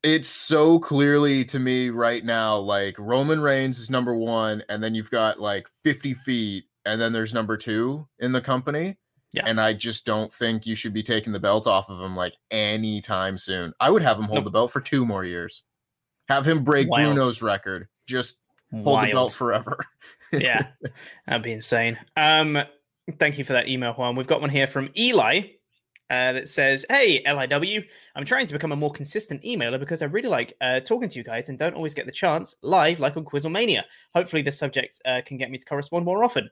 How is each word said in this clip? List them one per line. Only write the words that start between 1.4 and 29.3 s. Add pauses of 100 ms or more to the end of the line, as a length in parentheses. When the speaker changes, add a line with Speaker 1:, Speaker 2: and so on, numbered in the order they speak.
Speaker 1:
to
me
right
now,
like,
Roman
Reigns
is
number
one,
and
then
you've
got,
like, (160)
fifty
feet, (220)
and
then
there's
number
two (100)
in
the
company. (360)
Speaker 2:
Yeah.
Speaker 1:
And
I
just
don't
think
you
should
be
taking
the
belt
off
of
him,
like, (160)
anytime
soon.
I
would
have
him
hold
Speaker 2:
Nope.
Speaker 1:
the
belt
for
two
more
years. (680)
Have
him
break
Speaker 2:
Wild.
Speaker 1:
Bruno's
record. (200)
Just (340)
hold
the
belt
Speaker 2:
Wild.
Speaker 1:
forever.
<laughs> (380)
Speaker 2:
Yeah, (580)
that'd
be
insane. (180)
Um, (560)
thank
you
for
that
email,
Juan.
We've
got
one
here
from
Eli, (680)
uh,
that
says,
"Hey,
L
I
W, (320)
I'm
trying
to
become
a
more
consistent